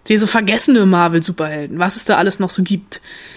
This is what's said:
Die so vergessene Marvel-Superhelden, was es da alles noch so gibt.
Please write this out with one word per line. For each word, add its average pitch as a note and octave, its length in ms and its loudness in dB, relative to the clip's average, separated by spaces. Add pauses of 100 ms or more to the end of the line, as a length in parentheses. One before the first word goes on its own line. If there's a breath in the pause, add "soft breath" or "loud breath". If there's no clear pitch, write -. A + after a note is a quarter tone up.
Die G#3+ 80 4
so G#3+ 100 2
vergessene A3 600 2
Marvel-Superhelden, E3 920 0
was F3+ 180 -2
es - 80 -2
da G#3 120 2
alles - 220 0
noch F#3 120 -2
so - 120 -2
gibt. - 380 -4 (360 loud breath)